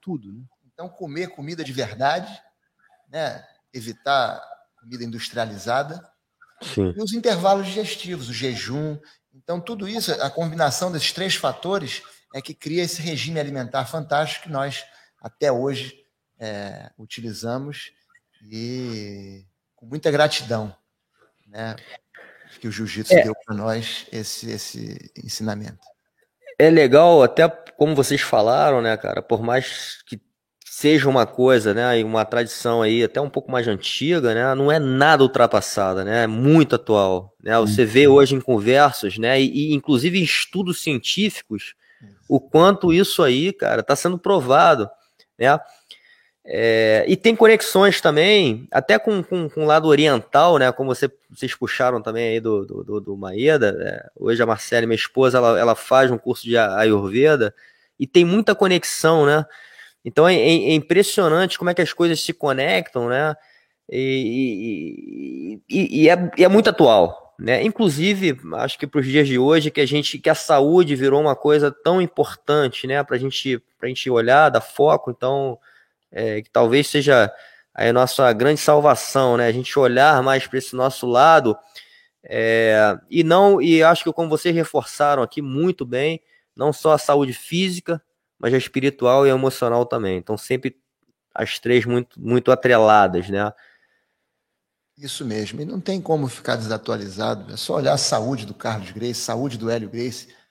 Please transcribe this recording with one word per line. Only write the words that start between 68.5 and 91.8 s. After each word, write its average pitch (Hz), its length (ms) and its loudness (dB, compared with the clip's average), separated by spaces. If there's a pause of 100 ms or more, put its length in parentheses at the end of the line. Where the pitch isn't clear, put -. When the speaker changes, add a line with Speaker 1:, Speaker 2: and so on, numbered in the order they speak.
Speaker 3:
acho 127 240 -6
que 143 80 -8
pros 135 180 -2
dias 139 220 2
de 127 100 0
hoje, 151 320 2
que 147 120 -2
a 139 40 2
gente, 147 320 -4
que 156 120 -2
a 156 60 2
saúde 151 600 2
virou 139 260 2
uma 147 140 2
coisa 147 340 2
tão 180 320 -2
importante, 147 840 -4
né, 139 160 -2
pra 127 140 -6
gente, 131 440 -6 (160)
pra 117 100 -8
gente 131 220 -8
olhar, 127 400 4
dar 120 120 0
foco, 143 500 0
então, 131 480 -4 (520)
é, 107 300 -6
que - 80 -18
talvez 123 380 2
seja 135 440 2 (420)
a 113 200 0
nossa 127 400 2
grande 139 260 0
salvação, 135 800 2
né, 120 80 0
a 117 60 0
gente 123 260 -4
olhar 131 460 4
mais 135 240 0
pra 131 100 -6
esse 131 180 -10
nosso 127 300 -4
lado, 127 500 4 (680)
é, 110 720 2 (120)
e 165 140 0
não, 190 380 4
e 160 220 4
acho 170 200 4
que 165 80 -4
como 165 160 -4
vocês 160 280 -2
reforçaram 143 640 0
aqui - 200 -6
muito 143 440 -4
bem, 139 340 -4 (360)
não 143 180 -2
só 156 200 0
a 147 40 2
saúde 143 340 2
física, 175 720 -4 (360)
mas 117 160 -2
a 131 40 4
espiritual 135 680 0
e 139 40 6
a 131 40 2
emocional 123 520 0
também. 104 320 -4
Então, 104 200 -8
sempre - 400 -8 (560)
as - 260 -6
três 120 260 2